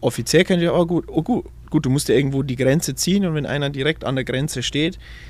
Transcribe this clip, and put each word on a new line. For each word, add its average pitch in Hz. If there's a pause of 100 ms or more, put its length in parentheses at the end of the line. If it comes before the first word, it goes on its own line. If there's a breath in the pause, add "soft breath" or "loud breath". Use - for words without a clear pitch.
offiziell, 160
kann 180
ich, 170
oh 165
gut, 165
oh -
gut, 226 (240)
gut, 156
du 127
musst 143
ja 113
irgendwo 139
die 135
Grenze 131
ziehen 196
und 165
wenn 147
einer 143
direkt 143
an 135
der 131
Grenze 127
steht, 160 (320 loud breath)